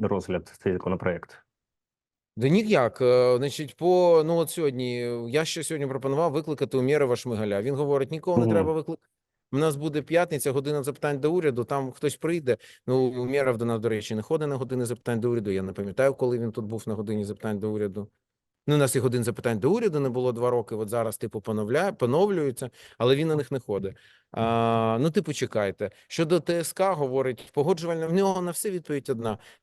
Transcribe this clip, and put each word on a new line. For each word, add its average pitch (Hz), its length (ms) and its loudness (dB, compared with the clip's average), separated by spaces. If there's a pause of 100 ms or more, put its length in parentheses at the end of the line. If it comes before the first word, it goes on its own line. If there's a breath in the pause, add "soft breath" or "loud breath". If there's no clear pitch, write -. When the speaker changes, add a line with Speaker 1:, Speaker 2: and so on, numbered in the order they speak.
Speaker 1:
розгляд 92 500 -2 (100)
цей 98 100 0
законопроект? 90 680 -4 (1000)
Speaker 2:
Да 120 120 2
ніяк. 180 520 4
Е, 123 360 6
значить, 139 400 -4
по, 175 500 6
ну, 170 100 2
от 165 140 0
сьогодні, 127 460 -2 (360)
я 156 120 2
ще 160 180 -6
сьогодні 143 240 -4
пропонував 135 460 0
викликати 143 440 -2
Умєрова 131 400 2
Шмигаля. 104 460 -2
Він 135 120 -2
говорить, 139 360 0
нікого 160 280 -2
не 117 60 0
Speaker 1:
Мгм. 113 100 2
Speaker 2:
треба 160 180 2
викликати. 156 360 -8 (440)
У 131 60 0
нас 151 180 2
буде 151 260 -4
п'ятниця, 160 500 0
година 143 300 -2
запитань 143 380 -2
до 151 120 2
уряду, 139 320 0
там 135 280 -4
хтось - 240 -4
прийде. 160 400 0 (300 loud breath)
Ну, 127 100 2 (260)
Умєров 131 340 2
до 117 80 -2
нас, 117 160 0
до 117 80 0
речі, 110 260 -2
не 107 80 -2
ходить 151 260 -2
на 139 80 -2
години 127 280 -4
запитань 117 360 -2
до 120 100 2
уряду. 104 200 0
Я 95 120 0
не 95 100 -6
пам'ятаю, 117 420 0
коли 123 240 0
він 113 140 -4
тут 117 120 -6
був 107 220 -8
на 107 80 -4
годині 107 300 -4
запитань 104 340 -6
до 107 140 -4
уряду. 101 360 -4 (580)
Ну, 147 80 4
у 147 40 6
нас 139 180 2
і 127 40 2
годин 123 240 0
запитань 117 340 -2
до 135 140 2
уряду 202 280 0
не 135 80 0
було 127 240 0
два 120 180 0
роки, 120 240 -2
от 107 140 -4
зараз, 113 280 -2
типу, 110 240 -8
поновля-, 113 520 -2
поновлюються, 143 800 0 (280 loud breath)
але 127 180 4
він 160 120 0
на 156 60 0
них 147 180 -4
не 131 80 -4
ходить. 95 360 -6 (360 soft breath)
А, 113 680 2
ну, 160 100 2
типу, 160 220 -2
чекайте. 101 580 -2 (180 soft breath)
Щодо 165 320 0
Т 170 200 -2
С 156 120 -6
К, 190 200 2
говорить, 131 600 -2
погоджувальна... 165 540 0
в 165 60 -2
нього 190 300 2
на 175 80 -2
все 202 200 -4
відповідь 151 400 -4
одна. 113 280 -4 (240 loud breath)